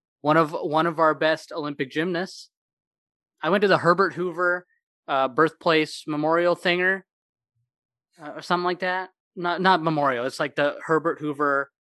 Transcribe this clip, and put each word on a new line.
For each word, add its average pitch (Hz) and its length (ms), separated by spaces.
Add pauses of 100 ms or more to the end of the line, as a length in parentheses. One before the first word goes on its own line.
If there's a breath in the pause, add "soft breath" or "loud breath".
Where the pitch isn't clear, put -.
(200)
One 151 160
of, 160 160
one 156 340
of 160 120
our 156 160
best 160 380
Olympic 147 380
gymnasts. 170 600 (920)
I 156 60
went 196 140
to 202 60
the 175 100
Herbert 170 340
Hoover, 175 540 (420)
uh, 135 200
birthplace 156 800
memorial 160 480
thinger, 185 480 (1200)
uh, 147 100
or 156 100
something 175 220
like 175 160
that. 185 280 (260)
Not, 175 280
not 180 200
memorial. 143 440
It's 135 120
like 143 180
the 143 280
Herbert 160 360
Hoover 143 500 (100)